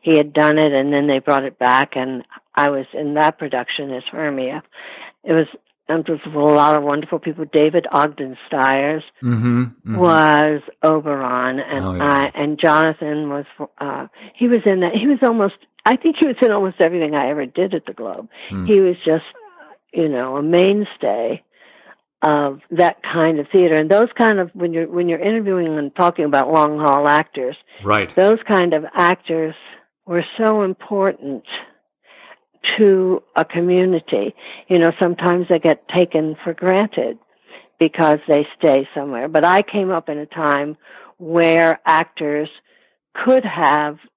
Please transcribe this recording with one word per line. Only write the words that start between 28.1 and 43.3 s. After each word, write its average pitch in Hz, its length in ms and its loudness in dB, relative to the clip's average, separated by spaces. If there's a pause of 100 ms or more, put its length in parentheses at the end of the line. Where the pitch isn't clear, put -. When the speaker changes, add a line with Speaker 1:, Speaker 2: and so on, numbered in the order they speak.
Speaker 1:
those 208 320 4
kind 175 260 2
of 156 100 -2 (120)
actors 170 580 0 (540)
were 175 160 -2 (140)
so 214 260 2
important 190 800 -4 (1400)
to 190 420 4 (140)
a 160 100 0
community. 175 880 -2 (340)
You 180 120 4
know, 165 200 4
sometimes 175 500 0
they 170 100 2
get - 280 0
taken 160 560 0
for 165 120 -6
granted 185 640 -2 (600)
because 156 380 2 (100)
they 147 200 2 (100)
stay 135 380 2
somewhere. 139 320 -6
But 160 180 0
I 185 160 4
came 196 300 -4
up 165 180 -6
in 147 80 -8
a 147 80 -10
time 147 520 -4 (420)
where 165 680 2
actors 156 640 -2 (760)
could 254 200 2